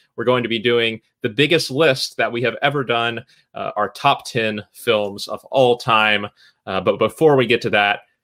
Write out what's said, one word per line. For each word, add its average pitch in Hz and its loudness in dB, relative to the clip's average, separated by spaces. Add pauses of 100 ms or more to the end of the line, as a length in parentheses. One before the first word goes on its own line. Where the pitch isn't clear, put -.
(160)
we're 117 -6
going 123 2
to 113 -4
be 113 -2
doing 117 0 (220)
the 120 -4
biggest 151 0
list 135 0
that 113 0
we 120 -4
have 113 -2
ever 143 0
done, 117 -2 (300)
uh, 101 -8
our 104 -2
top - -2
ten 110 -4 (100)
films 104 -2
of 107 -10
all 123 2
time. 107 2 (400)
Uh, 95 -4
but 98 0
before 143 4
we 127 4
get 117 2
to 107 -4
that, 104 2 (240)